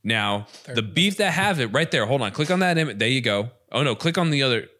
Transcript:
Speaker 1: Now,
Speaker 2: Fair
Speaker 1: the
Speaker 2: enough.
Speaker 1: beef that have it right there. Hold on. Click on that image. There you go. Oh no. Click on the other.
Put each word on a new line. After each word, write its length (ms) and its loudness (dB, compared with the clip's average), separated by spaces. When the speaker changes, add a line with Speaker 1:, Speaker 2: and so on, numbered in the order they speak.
Speaker 1:
Now, 440 0
Speaker 2:
Fair 120 -14
Speaker 1:
the 60 0
Speaker 2:
enough. 120 -8
Speaker 1:
beef 240 2
that 140 2
have 280 0
it 80 0
right 220 0
there. 160 0
Hold 160 0
on. 100 -2
Click 200 -2
on 80 2
that 180 2
image. 220 -2
There 80 2
you 140 2
go. 280 0
Oh 120 0
no. 120 0
Click 220 -2
on 140 2
the 120 0
other. 240 0